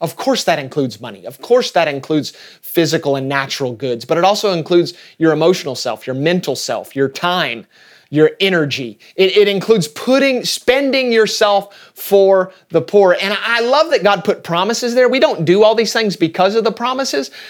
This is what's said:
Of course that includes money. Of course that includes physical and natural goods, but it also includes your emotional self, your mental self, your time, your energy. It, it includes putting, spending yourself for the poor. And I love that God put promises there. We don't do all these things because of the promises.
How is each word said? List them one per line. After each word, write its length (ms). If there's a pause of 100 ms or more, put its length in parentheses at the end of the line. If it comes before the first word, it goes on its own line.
Of 160
course 280
that 160
includes 400
money. 260
Of 160
course 300
that 160
includes 420 (320)
physical 540
and 120
natural 460
goods, 320
but 100
it 80
also 280
includes 420 (240)
your 140
emotional 420
self, 320
your 80
mental 420
self, 400
your 120
time, 580 (440)
your 200 (100)
energy. 580 (180)
It, 200
it 120
includes 380
putting, 580
spending 680
yourself 800
for 580 (180)
the 100
poor. 400
And 180
I 220
love 300
that 120
God 220
put 180
promises 520
there. 160
We 100
don't 240
do 180
all 120
these 180
things 240
because 380
of 100
the 80
promises. 580 (200)